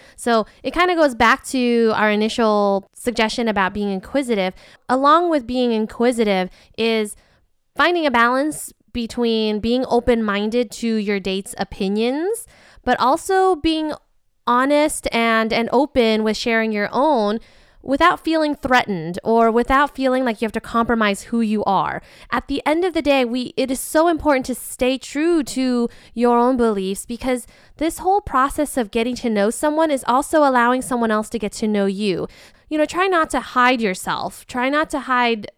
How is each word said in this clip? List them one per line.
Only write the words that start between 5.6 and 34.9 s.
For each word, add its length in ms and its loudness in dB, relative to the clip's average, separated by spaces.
inquisitive 800 0
is 380 -2
finding 300 2
a 60 2
balance 640 0
between 680 -2
being 280 0
open-minded 840 0
to 240 -4
your 240 -2
date's 380 -6
opinions, 880 -4
but 160 0
also 560 2
being 380 -2
honest 680 2
and, 420 0
and 180 0
open 520 2
with 120 0
sharing 360 -2
your 200 -2
own 480 0
without 420 2
feeling 320 0
threatened 680 0
or 260 4
without 420 2
feeling 300 0
like 180 -2
you 40 -2
have 80 -6
to 80 -4
compromise 640 0
who 180 -2
you 240 0
are. 360 0
At 160 -4
the 180 -4
end 200 2
of 80 -2
the 80 0
day, 240 2
we, 320 -6
it 120 0
is 100 -4
so 280 2
important 380 2
to 100 -4
stay 420 -4
true 460 -2
to 460 -2
your 240 2
own 180 4
beliefs, 500 -2
because 400 -6
this 200 -4
whole 240 0
process 560 -2
of 140 -2
getting 240 -2
to 140 -4
know 200 2
someone 420 0
is 160 -2
also 360 2
allowing 380 2
someone 300 -2
else 180 0
to 100 -6
get 140 -4
to 140 -4
know 180 2
you. 420 -2
You 80 -2
know, 80 4
try 220 0
not 240 0
to 100 -2
hide 400 2
yourself. 640 -4
Try 240 -4
not 220 0